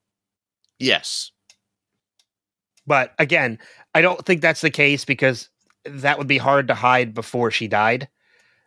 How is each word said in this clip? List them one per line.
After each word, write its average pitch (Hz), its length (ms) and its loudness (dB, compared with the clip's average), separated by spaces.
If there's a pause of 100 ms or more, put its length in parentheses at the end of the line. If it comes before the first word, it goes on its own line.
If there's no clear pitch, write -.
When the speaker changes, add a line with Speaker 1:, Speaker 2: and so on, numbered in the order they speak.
(760)
Speaker 1:
Yes. - 540 -2 (1500)
Speaker 2:
But 131 320 0
again, 139 400 0 (380)
I 156 60 6
don't 180 220 2
think 175 180 0
that's 160 200 0
the 160 80 0
case 143 340 0
because 131 460 -2 (360)
that 143 340 -4
would 143 80 -6
be 139 100 0
hard 135 300 2
to 123 80 0
hide 123 400 0
before 120 340 -4
she 110 180 -4
died. 110 400 0 (580)